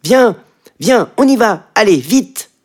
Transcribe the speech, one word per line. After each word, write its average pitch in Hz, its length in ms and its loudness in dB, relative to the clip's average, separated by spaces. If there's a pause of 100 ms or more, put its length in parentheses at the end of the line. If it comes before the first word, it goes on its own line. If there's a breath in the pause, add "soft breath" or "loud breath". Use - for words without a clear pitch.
« - 0 -
Viens, 226 340 0 (420 soft breath)
viens, 220 360 0
on 269 120 2
y 269 100 2
va, 208 380 -2
allez, 202 220 2
vite !» 165 540 -4 (140)